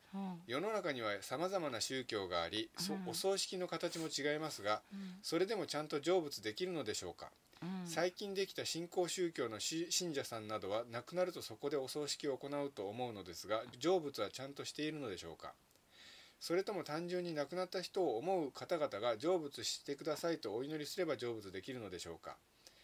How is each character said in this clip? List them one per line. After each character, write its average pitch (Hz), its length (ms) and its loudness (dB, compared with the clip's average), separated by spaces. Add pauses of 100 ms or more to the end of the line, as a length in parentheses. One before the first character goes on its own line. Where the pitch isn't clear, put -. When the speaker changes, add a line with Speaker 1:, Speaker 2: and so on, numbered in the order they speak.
(140)
Speaker 1:
う 190 40 -4
ん。 190 300 -6
Speaker 2:
世 131 140 0
の 214 100 0
中 185 220 2
に 123 80 -2
は 101 200 0
様 160 280 0
々 175 200 2
な 113 120 -2
宗 131 240 0
教 98 240 0
が 85 140 4
あ 85 60 0
り、 110 280 0
そ-、 196 160 0
Speaker 1:
う 196 40 -2
ん。 185 120 -4
Speaker 2:
お 113 40 -2
葬 190 240 4
式 185 200 -2
の 180 100 0
形 170 320 -2
も 160 80 0
違 147 300 2
い - 20 -2
ま 156 120 -2
す 104 120 -8
が、 - 180 4 (120)
Speaker 1:
う - 20 -8
ん。 190 260 -8
Speaker 2:
そ - 160 2
れ 185 80 6
で 214 120 0
も 170 100 0
ち - 80 -2
ゃ 151 80 2
ん 151 60 -6
と 151 100 2
成 170 220 6
仏 143 200 -2
で 107 120 -2
き 180 120 -2
る 185 60 -2
の 147 140 0
で 101 100 0
し - 80 -4
ょ 90 60 -4
う 78 40 -6
か？ - 160 -12 (320)
Speaker 1:
う 160 40 -6
ん。 185 200 -4
Speaker 2:
最 170 280 2
近 202 200 -6
で 190 140 2
き - 60 -12
た 123 120 -2
新 170 220 -2
興 175 220 2
宗 170 240 2
教 123 160 0
の 107 100 -4
し-、 165 320 0
信 175 240 2
者 131 80 2
さ 117 160 -4
ん 107 80 -8
な 107 140 0
ど 98 80 -2
は 113 160 2
亡 120 180 -4
く - 120 -8
な 180 100 4
る 185 80 -2
と 139 80 -6
そ 113 160 -8
こ 143 120 0
で 151 60 0
お 131 140 0
葬 147 180 -2
式 147 220 -2
を 131 80 2
行 143 100 -8
う 143 240 0
と 98 160 -2
思 120 220 -2
う - 20 -6
の 98 140 -6
で 87 80 -10
す 90 160 -8
が、 110 140 4 (180)
成 180 180 6
仏 143 220 -2
は 98 80 2
ち - 120 -8
ゃ 135 60 -6
ん 143 60 -8
と 135 100 -8
し - 80 -6
て 147 120 -2
い 156 100 0
る 151 60 -4
の 127 100 -2
で 90 80 -2
し 85 80 -8
ょ 82 80 -8
う - 40 -14
か？ - 160 -10 (840)
そ - 160 0
れ - 80 4
と 214 100 -2
も 165 120 -2
単 165 240 -2
純 180 140 0
に 170 100 -2
亡 143 140 2
く 175 80 -6
な 185 100 2
っ - 20 -8
た 185 140 -2
人 185 200 0
を 131 160 6
思 165 300 2
う 123 60 -4
方 147 240 -2
々 135 240 2
が 117 160 4
成 170 200 6
仏 143 280 -2
し - 140 -2
て 143 160 -4
く 147 100 -6
だ 156 100 2
さ 170 160 2
い 156 80 0
と 101 160 -2
お 123 80 2
祈 156 140 -4
り 147 80 -4
す - 120 -6
れ 180 80 2
ば 147 100 2
成 120 180 -2
仏 98 180 -6
で 92 100 -4
き 170 120 -6
る 127 60 -4
の 104 100 -6
で 87 100 -6
し - 80 -6
ょ 82 60 -6
う 82 60 -12
か？ - 180 -10 (460)